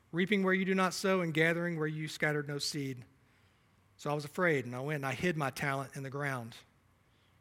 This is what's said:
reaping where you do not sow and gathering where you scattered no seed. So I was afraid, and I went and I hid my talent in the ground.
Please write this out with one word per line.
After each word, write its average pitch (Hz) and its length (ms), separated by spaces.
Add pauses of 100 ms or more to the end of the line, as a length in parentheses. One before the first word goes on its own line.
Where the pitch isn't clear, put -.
(120)
reaping 190 300
where 185 120
you 190 100
do 190 100
not 185 200
sow 190 280
and 165 100
gathering 170 460
where 156 100
you 156 200
scattered 147 400
no 143 100
seed. 135 460 (920)
So - 140
I 147 40
was 147 100
afraid, 147 420
and 123 100
I 127 40
went 151 160
and 139 100
I 131 80
hid 175 220
my 143 140
talent 135 460
in 143 60
the 135 80
ground. 131 440 (880)